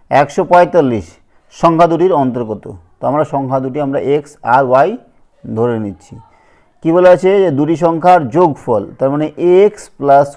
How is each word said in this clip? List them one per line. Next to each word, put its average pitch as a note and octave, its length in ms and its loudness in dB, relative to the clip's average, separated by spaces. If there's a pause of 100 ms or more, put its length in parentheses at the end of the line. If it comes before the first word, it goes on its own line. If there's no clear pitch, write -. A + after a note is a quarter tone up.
(100)
একশো D3 340 0
পঁয়তাল্লিশ, C#3+ 640 0 (440)
সংখ্যা E3+ 360 2
দুটির E3+ 260 0
অন্তর B2+ 320 -2
কত? G#2+ 200 -10 (360)
তো C3 60 -6
আমরা C#3+ 180 -2
সংখ্যা C3+ 360 -4
দুটি C3 200 -6
আমরা C#3 200 -4
এক্স D3 420 -4
আর C3 220 0
ওয়াই C#3+ 340 2 (580)
ধরে A#2 220 -2
নিচ্ছি। G2+ 360 -12 (680)
কি D#3+ 100 -2
বলা F3+ 180 4
আছে? F3+ 200 2 (120)
যে F3+ 80 0
দুটি D3+ 260 -2
সংখ্যার E3 520 2
যোগফল, C3 540 0 (160)
তার C3+ 120 -2
মানে D3+ 160 -4 (100)
এক্স F#3+ 640 0
প্লাস C#3 380 2